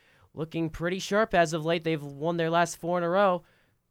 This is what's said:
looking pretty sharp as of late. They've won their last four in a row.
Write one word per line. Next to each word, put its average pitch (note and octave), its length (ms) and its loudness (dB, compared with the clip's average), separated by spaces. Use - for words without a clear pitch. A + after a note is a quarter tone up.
looking D#3+ 380 -4
pretty F3 260 -4
sharp G3+ 380 0
as E3+ 180 4
of D#3 120 -2
late. E3 180 0
They've D#3+ 180 -2
won D3 360 -4
their E3 120 0
last E3+ 280 2
four F3 200 -2
in F3 60 -2
a E3+ 60 0
row. F3+ 340 2